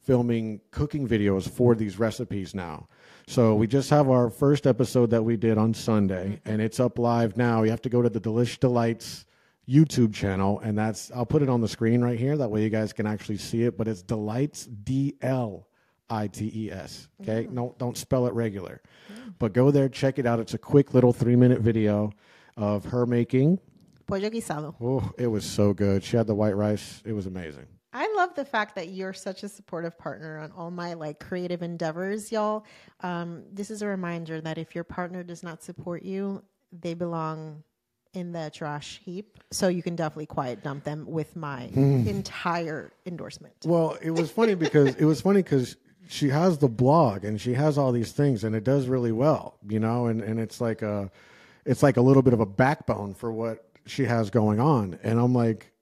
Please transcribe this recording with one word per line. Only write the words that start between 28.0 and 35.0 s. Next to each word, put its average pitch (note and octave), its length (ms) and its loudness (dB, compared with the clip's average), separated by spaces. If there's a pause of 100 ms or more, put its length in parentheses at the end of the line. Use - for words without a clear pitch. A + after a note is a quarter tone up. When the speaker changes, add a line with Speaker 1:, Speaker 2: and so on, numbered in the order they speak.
Speaker 2:
love F4+ 180 0
the C#4+ 100 -8
fact G#3+ 300 -4
that E3+ 140 -10
you're F#3+ 260 -8
such F#3+ 300 -12
a G3+ 40 -10
supportive E3+ 480 -10
partner D#3 440 -12
on D#3 160 -14
all E3+ 160 -12
my, F3 220 -8
like, D3+ 260 -10
creative F3+ 420 -6
endeavors, F3 680 -6
y'all. G#3+ 320 -4 (360)
Um, E3+ 520 -8
this G3+ 180 -10
is G#3+ 120 -10
a G#3 40 -6
reminder E3+ 560 -6
that D#3+ 160 -6
if D#3+ 160 -12
your E3+ 100 -8
partner F3+ 380 -10